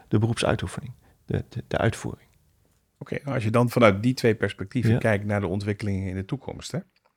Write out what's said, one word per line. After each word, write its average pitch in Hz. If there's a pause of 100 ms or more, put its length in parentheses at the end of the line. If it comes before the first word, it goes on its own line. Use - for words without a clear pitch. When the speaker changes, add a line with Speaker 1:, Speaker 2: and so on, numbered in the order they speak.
Speaker 1:
de 110
beroepsuitoefening, - (320)
de, -
de, -
de -
uitvoering. - (680)
Speaker 2:
Oké, -
nou, 135
als 120
je 104
dan 117
vanuit 104
die 127
twee 113
perspectieven 110
Speaker 1:
Ja. 120
Speaker 2:
kijkt 104
naar 104
de 98
ontwikkelingen 98
in 90
de 95
toekomst, -
hè? 165 (380)